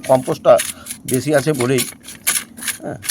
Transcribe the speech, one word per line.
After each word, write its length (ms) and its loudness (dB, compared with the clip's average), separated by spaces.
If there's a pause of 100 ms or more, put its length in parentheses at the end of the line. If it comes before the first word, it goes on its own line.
কম্পোস্টটা 440 4 (600)
বেশি 260 0
আছে 120 0 (100)
বলেই, 220 2 (1000)
হ্যাঁ, 140 -8 (140)